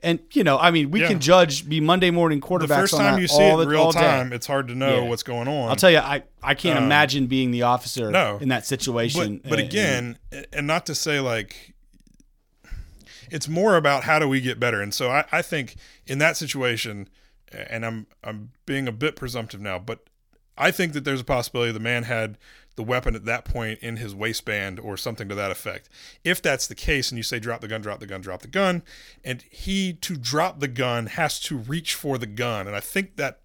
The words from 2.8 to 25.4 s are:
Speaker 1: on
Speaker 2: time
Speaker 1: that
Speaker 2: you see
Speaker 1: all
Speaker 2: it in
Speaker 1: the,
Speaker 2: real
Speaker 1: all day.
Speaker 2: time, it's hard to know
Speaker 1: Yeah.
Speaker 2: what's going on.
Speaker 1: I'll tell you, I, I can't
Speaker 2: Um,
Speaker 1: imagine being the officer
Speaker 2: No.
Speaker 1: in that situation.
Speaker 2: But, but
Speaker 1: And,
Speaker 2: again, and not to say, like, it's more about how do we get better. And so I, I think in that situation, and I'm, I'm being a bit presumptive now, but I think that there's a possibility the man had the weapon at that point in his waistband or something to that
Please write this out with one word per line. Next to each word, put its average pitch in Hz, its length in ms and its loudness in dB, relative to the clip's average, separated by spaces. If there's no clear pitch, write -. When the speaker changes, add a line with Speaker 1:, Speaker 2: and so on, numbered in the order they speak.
Speaker 1:
on 156 60 2
Speaker 2:
time 196 160 4
Speaker 1:
that 185 60 2
Speaker 2:
you 170 80 0
see 147 120 8
Speaker 1:
all 156 200 8
Speaker 2:
it - 20 6
in 143 60 2
Speaker 1:
the, 151 60 4
Speaker 2:
real 156 80 6
Speaker 1:
all 165 100 6
day. 170 60 2
Speaker 2:
time, 135 340 4
it's 120 140 -6
hard 139 200 0
to 120 80 -8
know 131 280 2
Speaker 1:
Yeah. 120 40 -2
Speaker 2:
what's 117 160 -2
going 120 240 -4
on. 135 220 -2
Speaker 1:
I'll 135 80 0
tell 190 140 8
you, 156 80 8
I, 139 240 -2
I 139 120 2
can't 151 220 0
Speaker 2:
Um, 135 60 4
Speaker 1:
imagine 139 440 4
being 127 240 0
the 120 100 0
officer 120 500 0
Speaker 2:
No. 113 300 2
Speaker 1:
in 131 80 -2
that 123 160 -2
situation. 120 720 -2
Speaker 2:
But, 139 120 -14
but 151 100 0
Speaker 1:
And, - 100 -2
Speaker 2:
again, 127 480 -2
and 147 160 -6
not 165 200 0
to 151 80 -6
say, 147 260 -2
like, 113 480 -6
it's 147 180 -8
more 180 300 4
about 143 260 4
how 156 160 4
do 151 80 2
we 135 140 2
get 123 180 -4
better. 113 220 0
And 101 120 -6
so 127 160 -2
I, 143 220 2
I 170 100 0
think 147 360 -6
in 135 120 -4
that 160 180 2
situation, 117 720 -4
and 113 360 -10
I'm, 113 220 -8
I'm 107 260 -14
being 135 240 -4
a - 20 -8
bit 147 240 -4
presumptive 113 460 -10
now, 95 180 -6
but - 240 -12
I 147 120 2
think 175 220 -2
that 143 140 -6
there's 135 160 -4
a - 20 -12
possibility 120 480 -2
the 110 80 -8
man 120 240 -2
had 113 340 -6
the 113 80 -10
weapon 123 320 -2
at 101 80 -10
that 117 220 -4
point 110 340 -4
in 113 180 -8
his 110 160 -10
waistband 104 680 -4
or 104 160 -10
something 110 320 -8
to 101 60 -6
that 98 140 -2